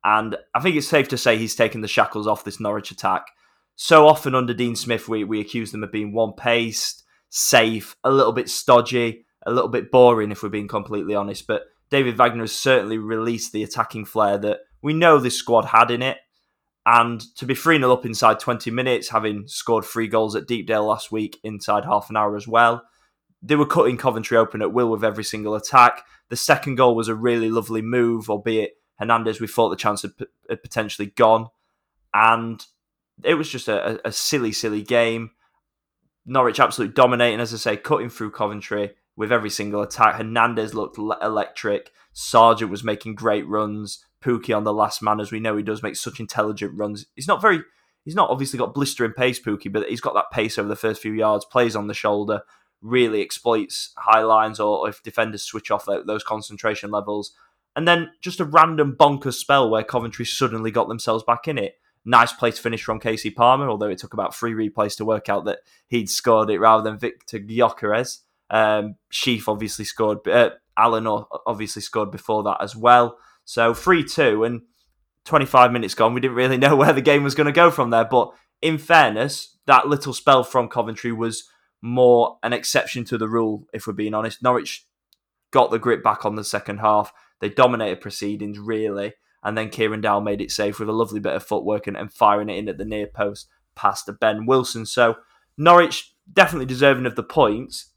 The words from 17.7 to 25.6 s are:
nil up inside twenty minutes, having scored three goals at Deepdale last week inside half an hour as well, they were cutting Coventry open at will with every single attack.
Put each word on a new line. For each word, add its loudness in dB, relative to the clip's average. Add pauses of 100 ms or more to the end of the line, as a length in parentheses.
nil 4
up 2
inside 2
twenty -6
minutes, -2
having -4
scored -2
three -6
goals -2
at -6
Deepdale -2
last -4
week -6
inside -4
half -2
an -6
hour -2
as -12
well, 2 (640)
they 0
were 4
cutting 2
Coventry -2
open 0
at -2
will 2
with -2
every -2
single -6
attack. 4 (280)